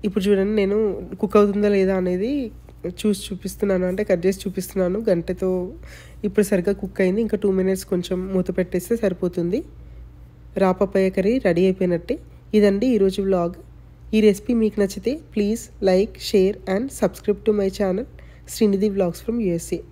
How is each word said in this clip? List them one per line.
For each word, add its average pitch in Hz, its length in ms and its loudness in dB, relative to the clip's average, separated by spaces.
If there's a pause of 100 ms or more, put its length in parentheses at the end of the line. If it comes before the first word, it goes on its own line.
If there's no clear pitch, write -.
ఇప్పుడు 190 200 0
చూడండి, 202 340 2
నేను 202 160 0 (440)
కుక్ 208 180 -2
అవుతుందా 208 380 4
లేదా 190 240 2
అనేది 185 300 -2 (680)
చూసి 202 260 0
చూపిస్తున్నాను, 190 640 -2
అంటే 190 200 -2
కట్ 175 160 2
చేసి 190 200 0
చూపిస్తున్నాను 185 520 -4 (120)
గంటెతో. 180 400 -2 (800)
ఇప్పుడు 202 220 2
సరిగ్గా 196 320 0
కుక్ 185 220 -10
అయింది, 190 220 2
ఇంకా 208 180 -2
టూ 196 160 2
మినిట్స్ 190 320 0
కొంచెం 185 260 -2 (160)
మూత 185 240 0
పెట్టేస్తే 180 460 -2
సరిపోతుంది. 180 580 -2 (1000)
రా 185 80 4 (100)
పపాయ 190 240 2 (120)
కర్రీ 202 180 2 (120)
రెడీ 175 220 4
అయిపోయినట్టే. 185 480 -2 (400)
ఇదండి 202 380 4
ఈరోజు 196 320 2
వ్లాగ్. 175 280 0 (600)
ఈ 220 100 6
రెసిపీ 208 280 4 (100)
మీకు 214 180 0
నచ్చితే 196 300 -2 (220)
please 214 300 -2 (240)
like, 190 260 4 (160)
share 196 260 4 (180)
and 226 120 0 (140)
subscribe 202 480 -2
to 214 140 4
my 196 80 0 (100)
channel 196 260 -2 (480)
Srinidhi 202 420 2
Vlogs 180 300 -2
from 233 220 -4
U 175 40 0 (120)
S - 40 -14 (100)
A. - 40 -8 (100)